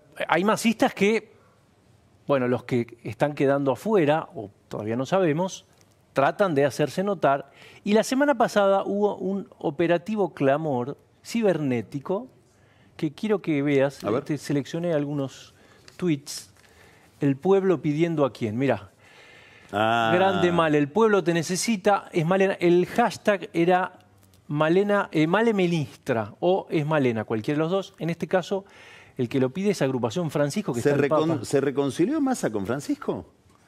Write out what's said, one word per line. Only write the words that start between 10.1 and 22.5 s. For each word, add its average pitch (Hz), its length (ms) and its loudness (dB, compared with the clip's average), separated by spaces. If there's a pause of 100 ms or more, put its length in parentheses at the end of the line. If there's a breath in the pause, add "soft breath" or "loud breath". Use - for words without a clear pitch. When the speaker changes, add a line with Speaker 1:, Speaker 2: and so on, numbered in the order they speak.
Speaker 1:
clamor 135 640 0 (260)
cibernético 165 1040 -2 (680 soft breath)
que 156 160 -4
quiero 214 260 -2
que 147 220 -2
veas. 139 420 0
Speaker 2:
A 104 60 -2
ver. 123 120 0
Speaker 1:
Te 151 140 -4
seleccioné 160 560 -4
algunos 143 600 -4 (420 loud breath)
tweets. - 560 -4 (680 soft breath)
El 139 160 0
pueblo 185 440 2
pidiendo 151 460 0
a 123 80 0
quién, 110 240 -4
mirá. 127 320 -2 (840 loud breath)
Speaker 2:
Ah. 113 420 2
Speaker 1:
Grande 180 380 2
Male, 160 240 2
el 147 140 2
pueblo 202 340 2
te 170 80 0
necesita. 185 800 0
Es 156 140 0
Malena, 190 340 2